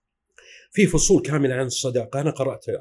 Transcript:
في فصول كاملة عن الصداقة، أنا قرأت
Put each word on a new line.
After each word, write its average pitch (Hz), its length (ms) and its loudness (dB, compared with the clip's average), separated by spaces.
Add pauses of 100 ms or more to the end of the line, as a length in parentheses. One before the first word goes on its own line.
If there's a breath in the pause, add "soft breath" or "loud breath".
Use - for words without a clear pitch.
(720 soft breath)
في 196 160 4
فصول 170 360 4
كاملة 139 320 0
عن 131 120 -2
الصداقة، 123 540 -4
أنا 151 100 0
قرأت 131 340 -6 (160)